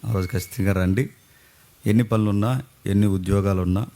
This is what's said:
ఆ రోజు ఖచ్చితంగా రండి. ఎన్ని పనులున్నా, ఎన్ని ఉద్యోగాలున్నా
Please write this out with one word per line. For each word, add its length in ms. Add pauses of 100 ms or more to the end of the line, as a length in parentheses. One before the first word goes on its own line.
ఆ 80
రోజు 140
ఖచ్చితంగా 460
రండి. 380 (760)
ఎన్ని 180
పనులున్నా, 580 (240)
ఎన్ని 200
ఉద్యోగాలున్నా 880